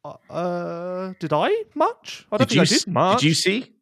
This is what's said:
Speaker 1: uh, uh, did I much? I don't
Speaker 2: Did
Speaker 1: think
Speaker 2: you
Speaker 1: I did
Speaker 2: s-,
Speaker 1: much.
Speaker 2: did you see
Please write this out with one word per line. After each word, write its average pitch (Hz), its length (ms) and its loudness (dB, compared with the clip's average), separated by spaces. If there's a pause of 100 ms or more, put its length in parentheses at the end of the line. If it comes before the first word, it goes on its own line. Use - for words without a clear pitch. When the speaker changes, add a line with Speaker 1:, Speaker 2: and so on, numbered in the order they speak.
Speaker 1:
uh, 147 120 -16 (140)
uh, 175 880 -6
did 151 140 -4
I 320 300 0 (120)
much? - 560 -2
I 214 60 -2
don't 262 100 6
Speaker 2:
Did - 20 -10
Speaker 1:
think 233 60 -2
Speaker 2:
you 180 60 6
Speaker 1:
I 185 40 6
did - 100 2
Speaker 2:
s-, - 120 -2
Speaker 1:
much. 185 340 2
Speaker 2:
did 143 60 2
you 160 60 4
see 196 480 -2